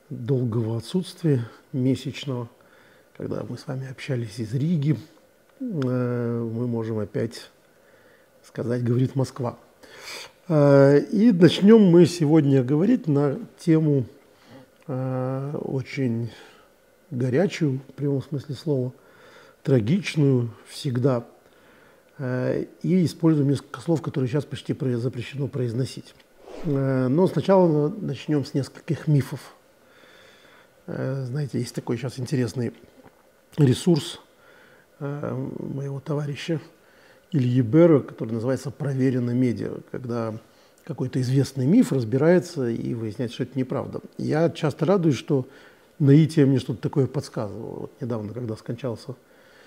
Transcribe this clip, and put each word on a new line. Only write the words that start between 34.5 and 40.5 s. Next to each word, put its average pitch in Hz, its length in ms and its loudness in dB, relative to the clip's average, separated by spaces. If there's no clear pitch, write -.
э, 139 480 -8
моего 139 420 -8
товарища 147 600 -6
Ильи 127 300 2
Бера, 147 400 6
который - 320 -8
называется 127 380 -4
"Проверено 127 600 -2
медиа", 117 480 -2
когда 117 420 -6